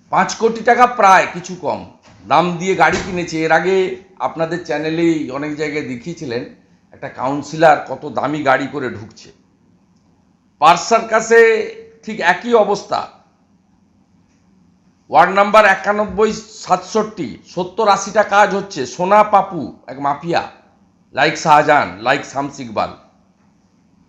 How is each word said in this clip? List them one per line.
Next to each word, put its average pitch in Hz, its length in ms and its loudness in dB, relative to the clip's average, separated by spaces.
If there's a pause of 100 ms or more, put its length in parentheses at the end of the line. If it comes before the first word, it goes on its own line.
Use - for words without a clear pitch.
(120)
পাঁচ 185 160 0 (120)
কোটি 226 280 -2
টাকা, 240 160 6 (140)
প্রায় 190 360 6
কিছু 175 200 -12 (100)
কম 107 160 -4 (440)
দাম 139 200 2 (160)
দিয়ে 190 220 0
গাড়ি 156 240 2
কিনেছে। 175 380 -6
এর 160 140 0
আগে 185 180 0 (500)
আপনাদের 160 420 -6
চ্যানেলেই 160 480 0 (200)
অনেক 147 240 -8
জায়গায় 151 320 -6
দেখিয়েছিলেন 127 500 -8 (520)
একটা - 140 -14 (100)
কাউন্সিলর 143 600 2 (100)
কত - 140 -10 (160)
দামি 143 300 -4
গাড়ি 135 260 2
করে 135 220 -6
ঢুকছে। - 320 -20 (1300)
পার্ক 170 300 6
সার্কাসে 226 520 4 (640)
ঠিক 214 120 -12 (160)
একই 240 200 -4 (120)
অবস্থা। 190 360 -4 (2000)
ওয়ার্ড 165 280 4
নাম্বার 208 260 6 (100)
একানব্বই 208 580 -2 (320)
সাতষট্টি, 185 640 -2 (260)
সত্তর 208 320 -4 (100)
আশিটা 208 260 0 (120)
কাজ 202 140 4 (100)
হচ্ছে। - 220 -8 (140)
সোনা 190 260 2 (120)
পাপু 185 280 0 (320)
এক 131 140 -16
মাফিয়া, 143 360 -4 (720)
like 147 300 0
শাহজাহান, 147 460 4 (160)
like 147 260 0
শামস 139 320 -6
ইকবাল, 101 260 -6 (1200)